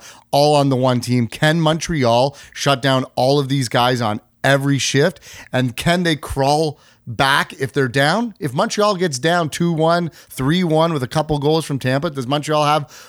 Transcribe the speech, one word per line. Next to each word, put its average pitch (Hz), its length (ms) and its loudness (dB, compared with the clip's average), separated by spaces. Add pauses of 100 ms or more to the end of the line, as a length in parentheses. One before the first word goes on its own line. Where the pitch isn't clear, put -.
(320)
all 147 240 4
on 139 140 4
the 131 80 2
one 127 240 2
team. 120 260 0
Can 156 320 0
Montreal 143 800 0 (160)
shut 139 280 -2
down 131 220 2 (120)
all 131 220 2
of 139 120 -2
these 135 180 -2
guys 123 320 0
on 110 220 -2 (240)
every 139 320 2
shift? 143 420 0 (320)
And 127 240 -2
can 175 280 0
they 165 120 0
crawl 143 640 -2 (300)
back 139 440 0
if 131 180 -6
they're 139 160 0
down? 160 500 0
If 139 160 -8
Montreal 208 440 0
gets 165 200 -4
down 160 320 0
two 170 220 -2
one, 165 380 0
three 156 560 -2
one 160 260 2
with 143 120 -4
a 127 40 -2
couple 151 320 -2
goals 156 240 0
from 143 160 -6
Tampa, 135 300 -2
does 139 180 -8
Montreal 151 380 0
have 147 260 0 (180)